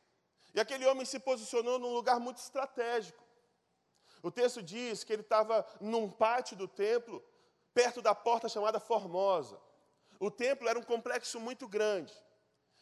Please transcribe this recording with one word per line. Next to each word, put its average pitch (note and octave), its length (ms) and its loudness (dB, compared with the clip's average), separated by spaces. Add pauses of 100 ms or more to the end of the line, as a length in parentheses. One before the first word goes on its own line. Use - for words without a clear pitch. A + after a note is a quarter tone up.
(540)
E - 60 2
aquele C4+ 260 -2
homem C4 180 4
se C4 140 -6
posicionou A#3+ 600 -2
num B3 140 -4
lugar A#3+ 260 2
muito B3 200 -8
estratégico. A#3+ 840 -6 (1000)
O E3+ 80 -6
texto A#3+ 320 0
diz G#3+ 420 -6
que - 80 -8
ele G#3+ 100 -2
tava G#3+ 440 2 (140)
num G#3+ 300 -2
pátio A#3 460 0
do F#3 120 -6
templo, A3 540 -2 (500)
perto A#3+ 280 4
da G#3 140 6
porta A#3 340 0
chamada G#3+ 300 0
Formosa. F#3 840 0 (600)
O G3+ 100 0
templo B3 380 0
era A3+ 100 2
um A#3 40 -6
complexo A#3 580 -2
muito A#3+ 260 -8
grande. G#3 480 0 (680)